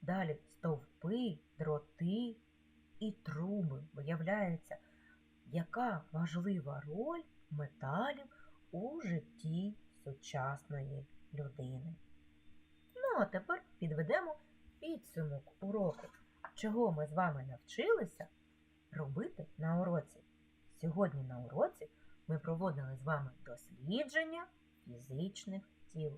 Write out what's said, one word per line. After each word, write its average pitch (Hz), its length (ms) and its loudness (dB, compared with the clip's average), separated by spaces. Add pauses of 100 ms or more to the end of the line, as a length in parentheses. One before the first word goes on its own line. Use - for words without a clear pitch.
Далі 175 340 2 (240)
стовпи, 170 760 0 (200)
дроти 170 760 0 (640)
і 214 140 0
труби. 160 720 0 (100)
Виявляється, 165 840 0 (720)
яка 170 560 0 (100)
важлива 160 760 0
роль 269 360 -2 (280)
металів 170 1000 -2 (220)
у 269 300 -4
житті 170 760 -2 (300)
сучасної 139 1000 -4 (280)
людини. 135 600 -6 (1000)
Ну, 494 240 4
а 220 60 8
тепер 202 380 -2 (160)
підведемо 214 580 2 (440)
підсумок 160 800 -4
уроку, 196 460 0 (480)
чого 220 380 4
ми 151 140 2
з 147 60 -6
вами 151 320 4
навчилися 240 840 2 (640)
робити 151 560 -2 (120)
на 165 220 4
уроці. 180 400 2 (600)
Сьогодні 160 420 4
на 127 160 -6
уроці 151 500 2 (400)
ми 156 100 2
проводили 151 580 0
з 127 60 -10
вами 143 280 2 (160)
дослідження 285 1000 -2 (380)
фізичних 151 760 -6 (300)
тіл. 156 260 -2